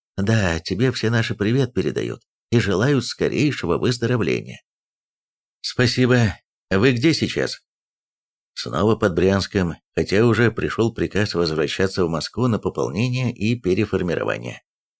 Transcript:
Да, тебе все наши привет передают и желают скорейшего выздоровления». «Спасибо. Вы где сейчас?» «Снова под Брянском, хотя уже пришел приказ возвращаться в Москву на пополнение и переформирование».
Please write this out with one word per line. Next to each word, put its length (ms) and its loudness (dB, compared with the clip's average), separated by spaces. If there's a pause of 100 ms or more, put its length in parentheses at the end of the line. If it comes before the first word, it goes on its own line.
(180)
Да, 420 2
тебе 320 -2
все 160 -2
наши 260 0
привет 380 0
передают 500 -4 (280)
и 100 4
желают 460 2
скорейшего 720 -2
выздоровления». 840 -2 (1000)
«Спасибо. 760 2 (320)
Вы 220 4
где 220 2
сейчас?» 480 -4 (920)
«Снова 420 0
под 200 0
Брянском, 600 2 (180)
хотя 320 2
уже 260 4
пришел 400 -2
приказ 400 -2
возвращаться 720 0
в 60 0
Москву 380 -2
на 100 0
пополнение 760 -2
и 260 -2
переформирование». 1040 -2 (380)